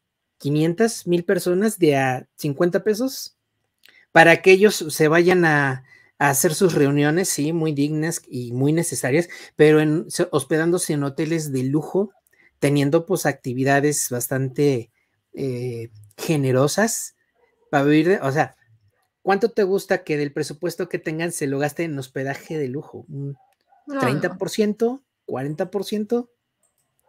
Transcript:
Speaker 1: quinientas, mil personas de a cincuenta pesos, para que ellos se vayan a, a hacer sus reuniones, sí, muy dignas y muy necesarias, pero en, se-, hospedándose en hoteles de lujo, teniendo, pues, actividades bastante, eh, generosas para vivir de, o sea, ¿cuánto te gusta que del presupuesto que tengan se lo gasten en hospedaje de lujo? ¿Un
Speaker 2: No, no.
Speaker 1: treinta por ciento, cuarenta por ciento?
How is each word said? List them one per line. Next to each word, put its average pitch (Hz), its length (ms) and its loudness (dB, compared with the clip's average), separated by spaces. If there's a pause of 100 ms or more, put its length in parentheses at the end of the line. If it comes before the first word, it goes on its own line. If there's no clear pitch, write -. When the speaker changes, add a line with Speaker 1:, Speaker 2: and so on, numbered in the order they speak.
(360)
Speaker 1:
quinientas, 165 720 -2
mil 175 180 0
personas 190 540 0
de 151 180 4
a 131 400 -2
cincuenta 175 480 -2
pesos, 220 540 -4 (720)
para 165 300 6
que 190 100 8
ellos 202 240 6 (140)
se 156 180 2
vayan 175 360 4
a, 143 400 0 (340)
a 143 100 4
hacer 156 260 0
sus 180 200 2
reuniones, 147 540 2
sí, 147 240 -2
muy 160 200 -2
dignas 151 560 -2
y 123 240 -8
muy 135 200 0
necesarias, 160 560 -2 (280)
pero 151 240 8
en, 156 280 0
se-, 160 220 -2
hospedándose 165 600 0
en 143 100 -2
hoteles 151 480 -4
de 127 140 -2
lujo, 156 480 -2 (480)
teniendo, 143 460 2
pues, 165 200 -2
actividades 139 840 0
bastante, 131 800 -2 (400)
eh, 123 580 -8 (260)
generosas 143 1000 0 (560)
para 143 120 2
vivir 151 240 4
de, 196 120 2
o 135 100 -2
sea, 139 240 -2 (680)
¿cuánto 202 280 0
te 214 140 0
gusta 185 400 -2
que 151 120 -2
del 143 160 -4
presupuesto 160 560 -6
que - 120 -6
tengan 165 320 -6
se 147 160 -4
lo 139 100 -2
gasten 147 340 -4
en 139 60 -6
hospedaje 135 580 -8
de 143 120 -4
lujo? 123 400 -12
¿Un 139 280 -10 (500)
Speaker 2:
No, 285 80 -12
no. 277 60 -4
Speaker 1:
treinta 185 380 -2
por 185 120 -4
ciento, 226 520 -2 (240)
cuarenta 151 460 -6
por 196 120 -6
ciento? 220 460 -4 (800)